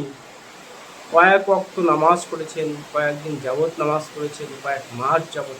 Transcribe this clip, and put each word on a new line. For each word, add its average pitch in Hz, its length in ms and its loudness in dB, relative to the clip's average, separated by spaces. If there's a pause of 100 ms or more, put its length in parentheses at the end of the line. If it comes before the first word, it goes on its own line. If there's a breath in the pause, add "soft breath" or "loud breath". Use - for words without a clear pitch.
(1120)
কয়েক 190 340 8
ওয়াক্ত 190 280 0 (160)
নামাজ 160 280 6 (100)
পড়েছেন, 160 380 -6 (260)
কয়েকদিন 147 400 -2 (120)
যাবৎ 151 260 0 (100)
নামাজ 151 220 0 (100)
পড়েছেন, 147 360 -8 (140)
কয়েক 139 200 -4 (160)
মাস 151 220 2 (140)
যাবৎ 131 240 -8